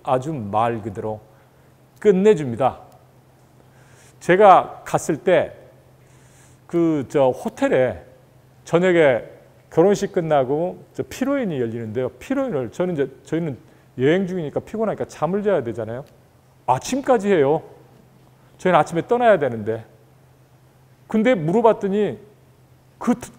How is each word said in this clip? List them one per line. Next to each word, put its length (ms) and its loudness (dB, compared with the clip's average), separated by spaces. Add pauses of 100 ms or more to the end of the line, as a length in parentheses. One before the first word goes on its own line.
아주 300 -4
말 500 -4
그대로 380 -10 (800)
끝내줍니다. 800 2 (1400)
제가 640 6
갔을 340 -4
때 420 0 (1080)
그 420 0
저 220 2
호텔에 720 -2 (580)
저녁에 640 2 (460)
결혼식 420 2
끝나고 800 -2
저 100 -8
피로연이 580 -4
열리는데요. 500 -6
피로연을 600 -6
저는 240 -4
이제, 160 -2 (140)
저희는 340 -6 (400)
여행 300 2
중이니까 320 -6
피곤하니까 460 -6
잠을 360 -6
자야 220 0
되잖아요. 400 -8 (640)
아침까지 640 -2
해요. 360 2 (920)
저희는 200 2
아침에 300 -2
떠나야 320 4
되는데. 440 -4 (1200)
근데 260 2
물어봤더니 840 0 (800)
그, 140 0 (240)